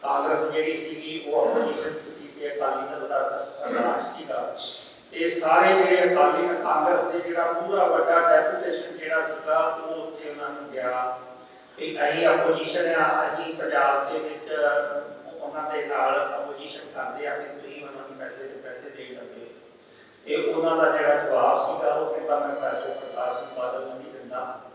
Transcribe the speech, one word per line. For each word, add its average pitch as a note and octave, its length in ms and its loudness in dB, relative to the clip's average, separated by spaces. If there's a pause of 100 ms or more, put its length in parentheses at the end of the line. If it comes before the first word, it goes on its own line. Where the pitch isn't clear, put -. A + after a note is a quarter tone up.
ਕਾਂਗਰਸ D#3 460 2
ਜਿਹੜੀ D#3 240 0
ਸੀਗੀ, D#3+ 500 -8
ਉਹ - 220 4
ਆਪੋਜੀਸ਼ਨ - 440 0
'ਚ - 160 -10
ਸੀ - 200 -16 (120)
ਤੇ - 160 -6
ਅਕਾਲੀ - 380 -2
ਦਲ - 140 -8
ਦਾ - 140 0
ਸ-, - 500 -4
ਰਾਜ - 460 0
ਸੀਗਾ। - 380 -6 (560)
ਤੇ E3 160 0
ਸਾਰੇ E3+ 400 6
ਜਿਹੜੇ F#3 460 6
ਅਕਾਲੀ, F3+ 340 6 (140)
ਕਾਂਗਰਸ E3+ 400 4
ਦੇ E3+ 180 -2
ਜਿਹੜਾ E3+ 320 0
ਪੂਰਾ F3 320 2
ਵੱਡਾ E3+ 360 6
ਡੈਪੂਟੇਸ਼ਨ - 760 2
ਜਿਹੜਾ D#3+ 260 0
ਸੀਗਾ, D#3 640 0
ਉਹ D#3+ 80 -4
ਉੱਥੇ D#3+ 360 -10
ਉਹਨਾਂ C#3+ 180 -8
ਨੂੰ C#3+ 240 -12
ਗਿਆ B2+ 460 -4 (580)
ਕਿ D3+ 220 -8 (120)
ਅਸੀਂ - 160 2
ਆਪੋਜੀਸ਼ਨ E3 680 4
ਆ, E3 320 4
ਅਸੀਂ D#3+ 280 -4
ਪੰਜਾਬ C#3+ 580 2
ਦੇ D#3 60 -2
ਵਿੱਚ - 340 -8 (880)
ਉਹਨਾਂ D#3 300 -6
ਦੇ - 160 -2
ਨਾਲ - 480 0
ਆਪੋਜੀਸ਼ਨ C#3+ 460 -10 (140)
ਕਰਦੇ C3+ 320 -6
ਆ - 100 -4
ਤੇ C#3+ 240 -10
ਤੁਸੀਂ D3 220 -14
ਉਹਨਾਂ C#3 260 -14
ਨੂੰ C3+ 100 -16
ਪੈਸੇ C3 240 -12
ਦੇ C3+ 120 -12
ਪੈਸੇ B2+ 360 -14
ਦੇਈ B2 240 -16
ਜਾਂਦੇ - 260 -16
ਹੋ। - 60 -16 (800)
ਤੇ - 100 0
ਉਹਨਾਂ - 400 2
ਦਾ - 220 6
ਜਿਹੜਾ D3 160 6
ਜਵਾਬ - 440 4
ਸੀਗਾ, - 360 0
ਉਹ - 200 0
ਕਹਿੰਦਾ, D3 240 0
"ਮੈਂ C#3 180 -2
ਪੈਸੇ - 320 -4
ਪ੍ਰਕਾਸ਼ - 500 -6
ਸਿੰਘ C3 200 -10
ਬਾਦਲ B2+ 220 -4
ਨੂੰ C3 180 -10
ਨਹੀਂ - 140 -14
ਦਿੰਦਾ - 480 -10 (140)